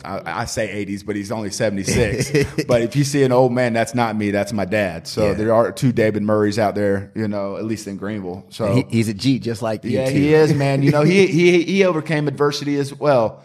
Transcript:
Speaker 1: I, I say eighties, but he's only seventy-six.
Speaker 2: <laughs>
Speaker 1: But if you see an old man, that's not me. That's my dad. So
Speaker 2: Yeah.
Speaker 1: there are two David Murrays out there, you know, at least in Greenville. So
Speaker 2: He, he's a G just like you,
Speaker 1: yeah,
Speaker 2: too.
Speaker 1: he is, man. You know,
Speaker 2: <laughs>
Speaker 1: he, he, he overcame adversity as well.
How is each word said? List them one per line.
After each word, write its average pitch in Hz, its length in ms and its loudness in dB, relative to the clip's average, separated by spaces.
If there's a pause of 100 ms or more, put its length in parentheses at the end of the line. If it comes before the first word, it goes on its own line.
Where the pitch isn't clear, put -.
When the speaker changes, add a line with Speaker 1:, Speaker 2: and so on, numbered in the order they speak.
Speaker 1:
I, 87 340 -8
I 117 60 -4
say 110 240 -4
eighties, 101 320 -6
but 104 140 -6
he's 101 140 -6
only 110 200 -6
seventy-six. 113 1120 0
Speaker 2:
<laughs> - 20 -6
Speaker 1:
But 123 140 2
if 117 160 -2
you 143 80 2
see 139 200 2
an 127 80 2
old 123 200 4
man, 120 220 0
that's 113 200 -2
not 117 220 0
me. 104 140 0
That's 101 240 -2
my 104 100 -2
dad. 90 420 -2
So 107 200 -2
Speaker 2:
Yeah. 101 80 0
Speaker 1:
there 107 200 0
are 110 160 4
two 127 220 0
David 107 300 2
Murrays 104 360 2
out 101 160 0
there, 101 400 -2
you 110 140 -2
know, 98 300 -6
at 104 80 -6
least 110 200 -6
in 98 120 -10
Greenville. 95 500 -8
So - 260 -2
Speaker 2:
He, 131 140 2
he's 113 220 0
a 107 40 -6
G 117 240 0
just 110 220 -6
like 110 240 -6
you, 120 60 -6
Speaker 1:
yeah, 131 160 0
Speaker 2:
too. 135 80 -2
Speaker 1:
he 147 180 4
is, 156 220 6
man. 139 280 0
You 143 100 4
know, 147 100 2
Speaker 2:
<laughs> 156 100 4
Speaker 1:
he, 190 140 6
he, 175 360 4
he 190 220 2
overcame 156 420 0
adversity 143 520 -2
as 139 160 -4
well. 123 500 0